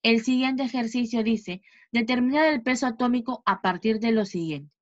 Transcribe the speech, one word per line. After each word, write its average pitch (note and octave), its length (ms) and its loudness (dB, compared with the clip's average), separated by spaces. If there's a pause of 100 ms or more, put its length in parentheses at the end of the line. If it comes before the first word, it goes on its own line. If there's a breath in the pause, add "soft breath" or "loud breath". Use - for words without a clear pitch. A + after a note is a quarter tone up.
El A3+ 200 4
siguiente C4 400 0
ejercicio A#3+ 600 -2
dice, G#3 380 -2 (300 soft breath)
determinar B3 540 2
el D4+ 160 2
peso B3+ 260 -2
atómico B3 580 -2
a G3 160 0
partir G#3 380 0
de A3+ 120 2
lo A3 140 2
siguiente. D#3 560 -6